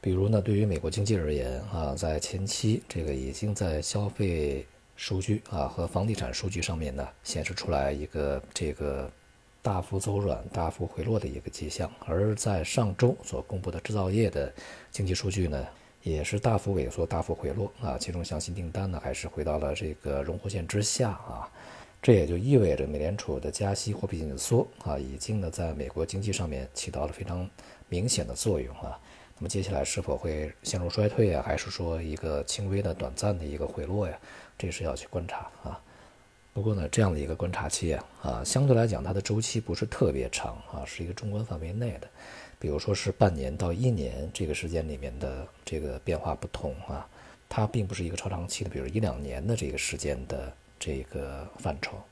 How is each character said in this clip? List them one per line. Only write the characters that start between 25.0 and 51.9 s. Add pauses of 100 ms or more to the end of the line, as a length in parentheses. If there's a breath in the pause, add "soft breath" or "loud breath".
经
呢
在
美
国
经
济
上
面
起
到
了
非
常 (400 loud breath)
明
显
的
作
用
啊。 (380 loud breath)
那
么
接
下
来
是
否
会 (100)
陷
入
衰
退
啊，
还
是
说
一
个
轻
微
的、
短
暂
的
一
个
回
落
呀？ (420 loud breath)
这
是
要
去
观
察 (120)
啊。 (720 loud breath)
不
过
呢，
这
样
的
一
个
观
察
期
啊， (160)
啊，
相
对
来
讲
它
的
周
期
不
是
特
别
长 (160)
啊，
是
一
个
中
观
范
围
内 (100)
的。 (500 loud breath)
比
如
说
是
半
年
到
一
年
这
个
时
间
里
面
的 (180)
这
个
变
化
不
同 (140)
啊， (400 loud breath)
它
并
不
是
一
个
超
长
期
的，
比
如
一
两
年
的
这
个
时
间
的 (260)
这
个 (140)
范
畴。 (160)